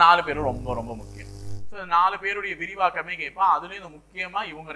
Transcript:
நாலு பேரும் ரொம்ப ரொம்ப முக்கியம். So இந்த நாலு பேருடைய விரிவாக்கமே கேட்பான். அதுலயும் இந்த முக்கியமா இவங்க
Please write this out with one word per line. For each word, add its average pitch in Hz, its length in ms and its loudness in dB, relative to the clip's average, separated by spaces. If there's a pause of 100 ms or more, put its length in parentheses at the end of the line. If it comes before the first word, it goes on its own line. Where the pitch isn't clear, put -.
நாலு 175 200 8
பேரும் 147 260 -2
ரொம்ப 123 260 -6
ரொம்ப 117 220 -8
முக்கியம். 101 280 -16 (420)
So - 80 -8
இந்த 185 200 -10
நாலு 190 240 4
பேருடைய 196 380 -2
விரிவாக்கமே 175 600 -2
கேட்பான். 180 360 2
அதுலயும் 180 260 -8
இந்த 175 140 -14
முக்கியமா 185 440 -8 (120)
இவங்க 156 240 -14